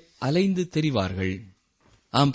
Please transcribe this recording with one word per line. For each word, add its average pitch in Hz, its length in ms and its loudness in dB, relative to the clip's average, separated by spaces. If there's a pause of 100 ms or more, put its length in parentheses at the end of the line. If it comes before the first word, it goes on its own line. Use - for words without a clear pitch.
(180)
அலைந்து 180 560 0
திரிவார்கள்." 95 680 -2 (680)
ஆம், 139 260 2